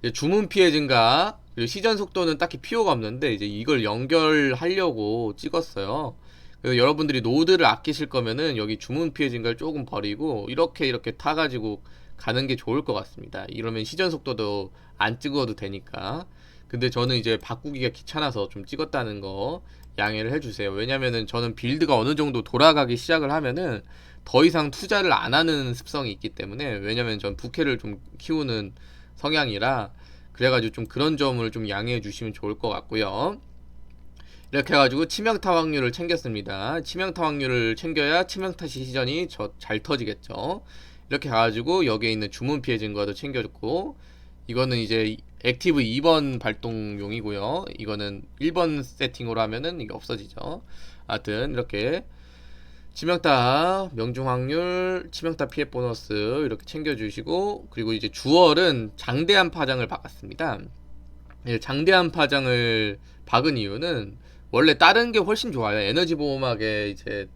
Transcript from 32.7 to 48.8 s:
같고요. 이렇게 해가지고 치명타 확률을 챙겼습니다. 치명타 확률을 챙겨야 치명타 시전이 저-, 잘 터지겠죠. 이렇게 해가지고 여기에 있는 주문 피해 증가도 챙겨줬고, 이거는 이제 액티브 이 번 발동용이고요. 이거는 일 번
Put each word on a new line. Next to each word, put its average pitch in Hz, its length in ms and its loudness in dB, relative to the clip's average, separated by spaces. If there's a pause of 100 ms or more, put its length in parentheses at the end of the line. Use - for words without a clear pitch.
같고요. 110 680 -2 (1120)
이렇게 143 240 0
해가지고 139 320 6
치명타 202 500 0
확률을 147 360 0
챙겼습니다. 120 880 -4
치명타 180 440 -4
확률을 127 520 0
챙겨야 160 480 2
치명타 185 420 -6
시전이 131 600 -2
저-, 104 300 -8
잘 107 220 -4
터지겠죠. 123 840 -4 (460)
이렇게 139 200 -4
해가지고 117 580 2
여기에 110 240 2
있는 107 220 -2
주문 135 300 -2
피해 127 160 0
증가도 104 360 -2
챙겨줬고, 139 840 -4 (500)
이거는 123 320 0
이제 110 380 0 (260)
액티브 131 400 2
이 117 180 0
번 147 380 4
발동용이고요. 107 1300 -4 (120)
이거는 104 460 -6 (160)
일 156 120 0
번 160 300 2